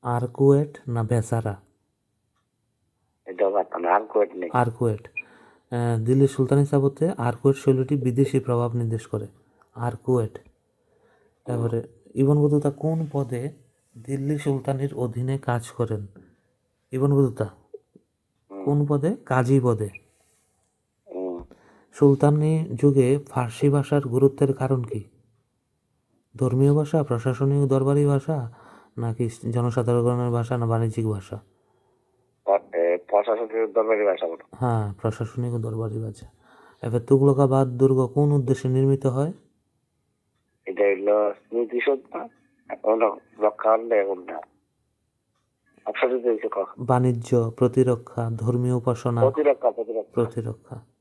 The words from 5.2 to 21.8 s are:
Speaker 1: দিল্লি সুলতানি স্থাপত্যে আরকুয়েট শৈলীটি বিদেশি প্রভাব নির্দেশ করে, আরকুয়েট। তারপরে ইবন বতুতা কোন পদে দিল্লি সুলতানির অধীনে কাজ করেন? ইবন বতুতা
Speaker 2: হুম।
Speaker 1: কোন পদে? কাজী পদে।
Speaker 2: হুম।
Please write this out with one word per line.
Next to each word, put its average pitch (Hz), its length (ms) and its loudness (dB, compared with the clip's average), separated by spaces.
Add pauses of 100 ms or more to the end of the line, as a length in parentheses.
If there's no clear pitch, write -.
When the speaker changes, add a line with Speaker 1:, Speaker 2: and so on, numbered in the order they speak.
Speaker 1:
দিল্লি 131 260 4
সুলতানি 139 400 2
স্থাপত্যে 139 440 0
আরকুয়েট 123 460 0
শৈলীটি 131 400 0
বিদেশি 131 440 0
প্রভাব 120 340 -2
নির্দেশ 113 320 -4
করে, 107 200 -6 (480)
আরকুয়েট। 120 640 -2 (1040)
তারপরে 117 380 -2 (320)
ইবন 139 240 4
বতুতা 147 320 2
কোন 160 420 -4
পদে 127 380 -4 (560)
দিল্লি 139 320 -4
সুলতানির 139 560 -4
অধীনে 123 440 -4
কাজ 120 320 -4
করেন? 110 360 -4 (840)
ইবন 139 220 2
বতুতা 131 300 2
Speaker 2:
হুম। - 1200 -20
Speaker 1:
কোন 147 220 0
পদে? 147 300 -2 (100)
কাজী 131 340 2
পদে। 110 280 0 (1300)
Speaker 2:
হুম। 90 300 -8 (480)